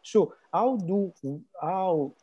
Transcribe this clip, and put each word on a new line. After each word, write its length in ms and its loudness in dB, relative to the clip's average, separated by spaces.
So 320 2
how 240 2
do, 340 -2
how 600 0